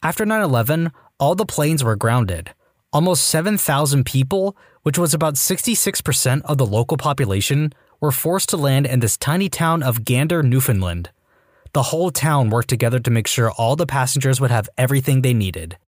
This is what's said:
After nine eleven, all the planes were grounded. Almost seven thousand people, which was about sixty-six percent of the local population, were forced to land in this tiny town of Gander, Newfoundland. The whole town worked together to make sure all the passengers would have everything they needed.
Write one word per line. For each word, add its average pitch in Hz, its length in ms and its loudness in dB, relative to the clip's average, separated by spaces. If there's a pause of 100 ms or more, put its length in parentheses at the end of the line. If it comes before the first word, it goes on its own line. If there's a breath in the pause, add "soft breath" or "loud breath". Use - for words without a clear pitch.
After 165 220 -2
nine 214 180 0
eleven, 151 500 0 (260 soft breath)
all 147 160 2
the 196 120 -2
planes 151 380 0
were 113 100 2
grounded. 104 600 -2 (380)
Almost 170 340 2
seven 190 320 0
thousand 143 460 2
people, 190 520 -2 (260 soft breath)
which 151 160 0
was 170 160 0
about 151 220 0
sixty-six - 640 -2
percent 135 460 0
of 147 120 0
the 131 80 2
local 110 300 0
population, 139 760 0 (280 soft breath)
were 151 100 0
forced 170 380 -2
to - 80 -2
land 139 300 2
in 127 140 2
this 113 180 0
tiny 175 320 -2
town 165 320 0
of 117 240 -2
Gander, 156 360 0
Newfoundland. 98 680 0 (640 soft breath)
The 139 80 0
whole 170 280 0
town 143 380 0
worked 117 220 0
together 123 280 0
to 120 120 -2
make 113 160 0
sure 117 240 0
all 117 260 0
the 165 100 0
passengers 131 540 0
would 135 100 2
have 113 280 0
everything 131 420 2
they 127 140 2
needed. 85 420 -4 (120)